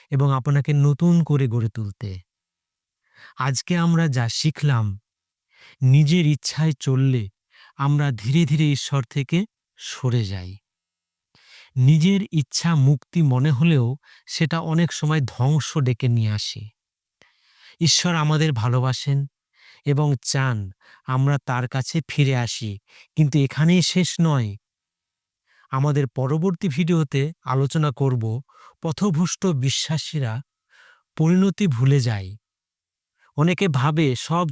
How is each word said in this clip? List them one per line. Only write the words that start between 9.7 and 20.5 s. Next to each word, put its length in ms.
সরে 480
যাই। 320
নিজের 460
ইচ্ছা 440
মুক্তি 460
মনে 300
হলেও 440
সেটা 320
অনেক 340
সময় 280
ধ্বংস 560
ডেকে 300
নিয়ে 220
আসে। 400
ঈশ্বর 360
আমাদের 360
ভালোবাসেন 760
এবং 300
চান 460